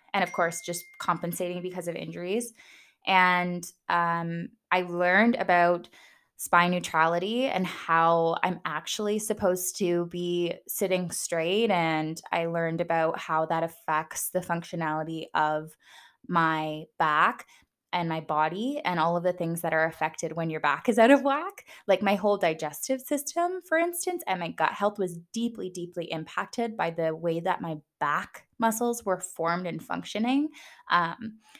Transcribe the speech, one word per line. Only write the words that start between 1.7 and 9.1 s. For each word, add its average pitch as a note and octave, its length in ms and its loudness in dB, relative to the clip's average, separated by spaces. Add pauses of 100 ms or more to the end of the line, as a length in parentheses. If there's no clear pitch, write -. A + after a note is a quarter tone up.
of E3+ 100 -4
injuries. F3 560 -6 (520)
And, F3+ 640 2 (200)
um, E3+ 600 0 (240)
I F#3 100 4
learned F3+ 540 4
about F3 520 4 (500)
spine F3+ 340 4
neutrality F3 720 2
and F#3 200 -2
how E3 760 2
I'm F3 240 0
actually G#3 540 -4